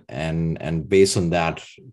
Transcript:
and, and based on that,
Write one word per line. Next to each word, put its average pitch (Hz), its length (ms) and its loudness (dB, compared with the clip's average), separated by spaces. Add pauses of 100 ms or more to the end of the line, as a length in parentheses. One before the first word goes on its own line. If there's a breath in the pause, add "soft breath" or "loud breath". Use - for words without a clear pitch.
and, 80 540 -4
and 80 260 -4
based 95 300 4
on 87 140 0
that, 82 300 -2 (320)